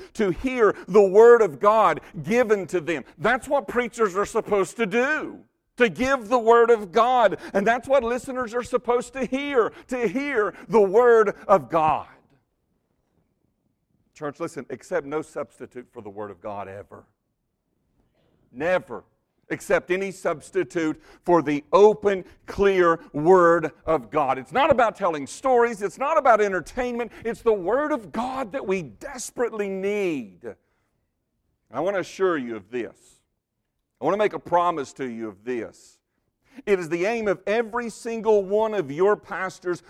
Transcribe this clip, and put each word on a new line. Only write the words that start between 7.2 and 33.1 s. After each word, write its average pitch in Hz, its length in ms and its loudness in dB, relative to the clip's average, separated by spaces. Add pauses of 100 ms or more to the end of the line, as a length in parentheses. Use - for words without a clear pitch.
And 196 120 0
that's 247 220 -2
what 269 160 2
listeners 247 500 -6
are 247 80 -4
supposed 240 520 -4
to 262 100 -4
hear, 269 480 -2 (160)
to 247 180 -4
hear 240 480 -2 (140)
the 208 140 4
word 220 520 4 (140)
of 165 220 2
God. 151 360 0 (2000)
Church, 147 240 -12
listen, 160 320 -10
accept 143 360 -8
no 156 160 -6
substitute - 680 -14
for 123 100 -20
the 104 100 -16
word 104 200 -12
of 87 100 -20
God 101 280 -12
ever. 98 360 -18 (1500)
Never 131 500 -4 (480)
accept 160 400 -2
any 190 200 -4
substitute 165 880 -6 (240)
for 170 200 4
the 147 280 -2
open, 202 540 4 (220)
clear 180 520 2 (140)
word 170 600 4 (120)
of 139 260 -2
God. 135 280 0
It's 131 140 -14
not 277 180 2
about 226 260 2
telling 160 300 -4
stories. 233 560 0
It's 196 160 -8
not 294 180 0
about 247 240 4
entertainment. 233 720 -4 (140)
It's 226 160 -8
the 226 100 2
word 233 400 -2
of 214 180 -6
God 247 420 -8
that 269 140 -10
we 190 160 -4
desperately 220 840 -8
need. 170 840 -6 (1160)
I 117 100 -8
want 196 160 -2
to 180 40 -4
assure 175 380 -2
you 117 180 -8
of 95 140 -16
this. 113 260 -8 (1040)